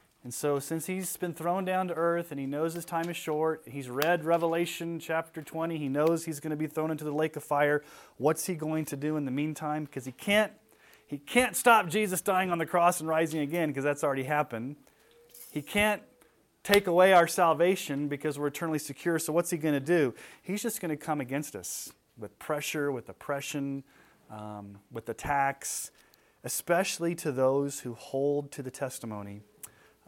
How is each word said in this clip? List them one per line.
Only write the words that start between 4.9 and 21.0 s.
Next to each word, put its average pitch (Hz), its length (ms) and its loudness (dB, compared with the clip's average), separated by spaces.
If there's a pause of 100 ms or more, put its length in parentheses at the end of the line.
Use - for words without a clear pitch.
chapter 160 440 -6
twenty, 160 360 -6
he 147 100 -4
knows 156 360 2
he's 147 160 -8
gonna 156 160 -4
be 156 100 -4
thrown 156 240 -2
into 151 140 -6
the 151 80 -4
lake 156 240 -2
of 143 80 -10
fire. 147 400 2 (320)
What's 151 300 0
he 180 100 -4
going 156 300 -4
to 143 100 -8
do 151 200 -4
in 147 100 -2
the 127 40 -4
meantime? 151 560 -4
'Cause 131 180 -10
he 131 60 -10
can't, 202 420 0 (540)
he 143 120 -8
can't 240 360 0
stop 220 320 6
Jesus 185 340 0
dying 185 300 2
on 170 80 2
the 165 80 0
cross 175 320 6
and 160 100 -6
rising 160 300 2
again, 151 340 0
'cause 135 120 -2
that's 143 180 0
already 135 220 2
happened. 143 500 -2 (800)
He 147 100 -4
can't 208 400 0 (600)
take 202 240 6
away 185 240 8
our 170 160 10
salvation 160 800 4
because 143 320 -2
we're 147 80 2
eternally 156 320 -2
secure. 165 400 -2
So 156 120 -4
what's 165 180 2
he 175 60 -2
gonna 147 220 2
do? 139 360 4 (280)
He's 202 200 -4
just - 180 -4
gonna 156 160 -2
come 147 240 -4